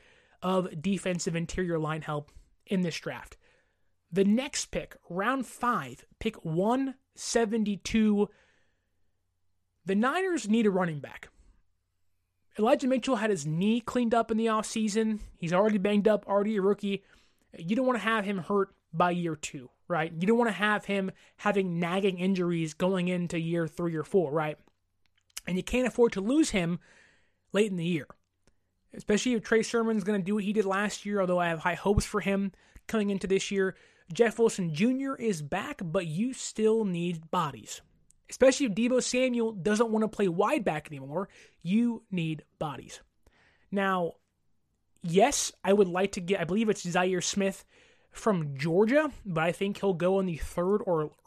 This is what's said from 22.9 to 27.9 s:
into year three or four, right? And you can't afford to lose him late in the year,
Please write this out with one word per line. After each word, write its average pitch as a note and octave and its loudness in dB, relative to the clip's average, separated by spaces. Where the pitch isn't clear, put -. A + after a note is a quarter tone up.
into F3 -2
year E3 0
three E3+ -4
or D3+ -4
four, E3+ 2
right? D3+ -2
And F3+ -2
you F3+ -2
can't B3 0
afford A#3 4
to G3 -4
lose C4+ 2
him F3 0
late G3+ 2
in F#3+ -4
the E3 -4
year, E3+ -2